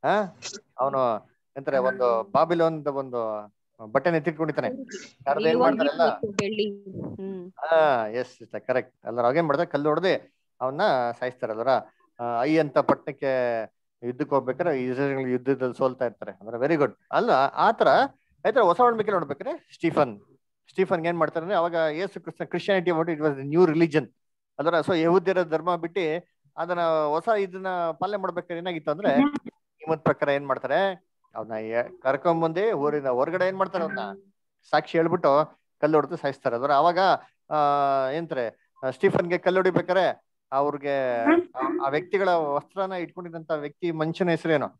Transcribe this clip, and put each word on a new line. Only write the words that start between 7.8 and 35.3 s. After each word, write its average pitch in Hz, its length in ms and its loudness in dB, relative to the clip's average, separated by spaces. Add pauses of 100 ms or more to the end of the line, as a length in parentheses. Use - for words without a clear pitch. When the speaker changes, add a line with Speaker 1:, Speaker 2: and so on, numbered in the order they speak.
Speaker 1:
yes 120 220 -6
sister, - 320 -14
correct - 460 -4
ಅಲ್ವರ? 117 160 -4
ಅವಾಗೇನ್ 143 240 4
ಮಾಡ್ತಾರೆ, 156 240 0
ಕಲ್ಲು 147 180 0
ಹೊಡೆದು 160 440 0 (280)
ಅವನ್ನ 135 200 -4 (380)
ಸಾಯಿಸ್ತಾರೆ 123 340 -6
ಅಲ್ವರ? 113 160 -2 (540)
ಆ, 120 200 -2
ಐ 156 160 2
ಅಂತ 151 200 2
ಪಟ್ಟಣಕ್ಕೆ 131 840 0 (400)
ಯುದ್ಧಕ್ಕೆ 123 320 -4
ಹೋಗ್ಬೇಕಾದ್ರೆ 135 480 0
ಇಸ್ರೇಲ್ 131 480 -2
ಯುದ್ಧದಲ್ಲಿ 127 440 -2
ಸೋಲ್ತಾ 127 320 -2
ಇರ್ತಾರೆ 101 260 -10
ಅಂದ್ರೆ 110 260 -12
very 143 180 2
good 139 200 0 (160)
ಅಲ್ಲ. 202 180 0
ಆ 170 420 2
ತರ 254 160 2 (560)
ಆಯ್ತಾ 220 160 2
ಹೊಸ 175 200 4
ಒಡಂಬಡಿಕೆ 226 300 4
ನೋಡ್ಬೇಕಾದ್ರೆ 190 640 -4
ಸ್ಟೀಫನ್, 139 460 0 (500)
ಸ್ಟೀಫನ್ಗೆ 180 380 0
ಏನ್ 170 100 -2
ಮಾಡ್ತಾರೆ 160 260 -2
ಅಂದ್ರೆ 190 140 0
ಅವಾಗ 170 160 0
ಯೇಸು 165 460 -2
ಕ್ರಿಸ್ತ - 220 -12
Christianity 175 480 0
about 165 180 0
it 160 100 -4
was 147 200 0
a 135 80 -8
new 165 200 4
religion 156 480 2 (440)
ಅಲ್ವರ? 165 160 0
So 170 220 2
ಯಹೂದ್ಯರ 175 460 2
ಧರ್ಮ 160 340 0
ಬಿಟ್ಟು 170 500 -4 (300)
ಅದನ್ನ 175 240 -4 (280)
ಹೊಸ 160 200 -2 (100)
ಇದನ್ನ 190 300 -6
ಪಾಲನೆ 180 480 -4
ಮಾಡ್ಬೇಕಾದ್ರೆ 175 420 -6
ಏನಾಗಿತ್ತು 170 320 -6
ಅಂದ್ರೆ 160 260 0 (640)
ಈ 156 100 -8
ಮತ್ 156 140 -2
ಪ್ರಕಾರ 147 240 2
ಏನ್ 143 180 0
ಮಾಡ್ತಾರೆ, 156 580 -2 (300)
ಅವ್ನ 110 180 -10
ಎ-, 110 500 -4
ಕರ್ಕೊಂಬಂದು 165 680 0
ಊರಿನ 147 360 -2
ಹೊರಗಡೆ 160 400 0
ಏನ್ 190 80 -4
ಮಾಡ್ತಾರೆ, 190 280 -2
ಅವ್ನ - 140 -6 (720)
ಸಾಕ್ಷಿ 156 280 0
ಹೇಳ್ಬಿಟ್ಟು 160 600 2 (200)